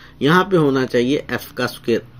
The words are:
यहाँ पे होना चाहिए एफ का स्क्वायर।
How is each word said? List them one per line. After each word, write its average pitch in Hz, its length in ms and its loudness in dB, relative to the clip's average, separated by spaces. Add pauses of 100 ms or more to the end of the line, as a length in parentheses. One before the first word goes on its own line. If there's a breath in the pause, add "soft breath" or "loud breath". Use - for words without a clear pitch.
(220 loud breath)
यहाँ 180 220 4
पे 185 120 0
होना 135 300 2
चाहिए 123 440 -2
एफ 120 220 -8
का 123 160 -4
स्क्वायर। - 380 -4 (140)